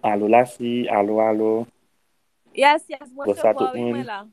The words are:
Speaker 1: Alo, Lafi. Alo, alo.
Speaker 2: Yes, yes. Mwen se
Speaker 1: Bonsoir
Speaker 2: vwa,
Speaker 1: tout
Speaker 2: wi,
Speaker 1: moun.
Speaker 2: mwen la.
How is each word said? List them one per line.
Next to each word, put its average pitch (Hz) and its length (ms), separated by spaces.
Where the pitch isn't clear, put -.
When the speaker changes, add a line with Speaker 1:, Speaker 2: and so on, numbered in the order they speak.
Speaker 1:
Alo, 104 260
Lafi. 120 600
Alo, 107 320
alo. 110 460
Speaker 2:
Yes, 294 360
yes. 277 240
Mwen 269 140
se 101 60
Speaker 1:
Bonsoir 107 200
Speaker 2:
vwa, 104 60
Speaker 1:
tout - 140
Speaker 2:
wi, 120 80
Speaker 1:
moun. 120 120
Speaker 2:
mwen 120 120
la. 214 280